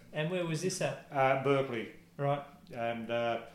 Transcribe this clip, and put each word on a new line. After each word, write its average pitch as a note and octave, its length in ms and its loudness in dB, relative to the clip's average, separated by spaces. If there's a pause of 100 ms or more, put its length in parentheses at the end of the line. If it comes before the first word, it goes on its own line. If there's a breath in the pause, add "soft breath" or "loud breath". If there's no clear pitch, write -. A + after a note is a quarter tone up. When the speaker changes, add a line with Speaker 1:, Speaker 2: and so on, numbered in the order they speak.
(140)
Speaker 1:
And D#3 160 -2
where F3+ 160 0
was D#3 160 -2
this F#3 200 -2
at? C#3+ 300 -4
Speaker 2:
Uh, C3+ 320 4
Berkeley. C3+ 460 2 (280)
Speaker 1:
Right. C#3+ 240 0 (340)
Speaker 2:
And, A#2 340 -4
uh, A#2 280 0 (180 loud breath)